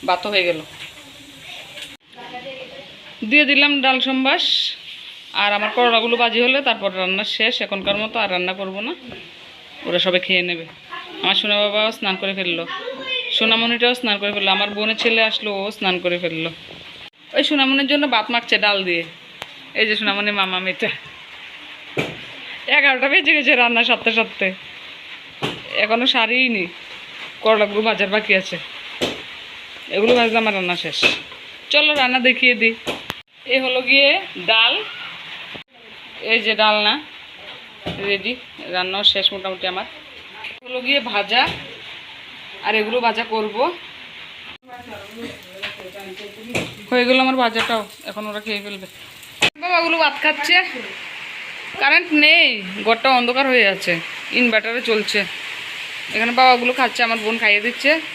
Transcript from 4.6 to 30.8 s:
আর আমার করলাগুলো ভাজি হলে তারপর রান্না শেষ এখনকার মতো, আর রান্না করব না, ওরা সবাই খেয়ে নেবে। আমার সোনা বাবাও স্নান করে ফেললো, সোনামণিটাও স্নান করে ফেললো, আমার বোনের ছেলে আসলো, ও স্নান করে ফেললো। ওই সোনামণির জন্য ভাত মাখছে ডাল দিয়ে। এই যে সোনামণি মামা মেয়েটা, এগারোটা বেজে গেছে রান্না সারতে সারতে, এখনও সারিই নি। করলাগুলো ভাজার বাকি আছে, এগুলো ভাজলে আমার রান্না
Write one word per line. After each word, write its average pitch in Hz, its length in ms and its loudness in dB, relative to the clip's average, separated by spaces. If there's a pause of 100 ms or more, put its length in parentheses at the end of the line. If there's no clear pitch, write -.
আর 208 140 4
আমার 214 220 0
করলাগুলো 233 440 4
ভাজি 233 220 2
হলে 262 140 4 (100)
তারপর 202 220 0 (100)
রান্না 190 240 -2 (120)
শেষ 226 180 2 (120)
এখনকার 202 360 -2
মতো, 220 200 -6
আর 202 120 0
রান্না 180 260 -2
করব 190 160 -6 (100)
না, 302 60 -6 (920)
ওরা 175 200 0
সবাই 180 200 2
খেয়ে 185 220 2
নেবে। 165 180 -6 (560)
আমার 196 180 2
সোনা 208 220 2
বাবাও 208 340 2
স্নান 196 260 -2
করে 196 160 -2
ফেললো, 170 260 -2 (720)
সোনামণিটাও 233 640 4
স্নান 214 220 0
করে 202 140 -2
ফেললো, 196 200 2
আমার 202 200 0
বোনের 214 260 0
ছেলে 226 180 4 (100)
আসলো, 214 200 -4 (100)
ও 196 40 -2 (120)
স্নান 185 180 0 (100)
করে 175 180 2
ফেললো। 165 280 -4 (840)
ওই 285 120 4
সোনামণির 277 440 2
জন্য 294 120 4 (100)
ভাত 214 200 2
মাখছে 233 300 2
ডাল 202 140 4 (100)
দিয়ে। 165 160 0 (760)
এই 220 100 4
যে 214 120 2
সোনামণি 208 400 0
মামা 185 240 0
মেয়েটা, 185 260 -2 (1900)
এগারোটা 277 360 4
বেজে 311 240 6
গেছে 285 160 4 (100)
রান্না 233 260 4
সারতে 233 280 2
সারতে, 208 300 0 (1400)
এখনও 233 300 2
সারিই 247 420 4
নি। 185 80 0 (800)
করলাগুলো 214 440 4
ভাজার 196 260 2
বাকি 214 260 4
আছে, 185 160 -8 (1400)
এগুলো 214 240 4
ভাজলে 226 240 4
আমার 214 160 0
রান্না 180 260 -2